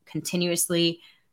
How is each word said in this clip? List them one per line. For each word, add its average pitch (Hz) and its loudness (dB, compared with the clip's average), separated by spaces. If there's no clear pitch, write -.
continuously 170 0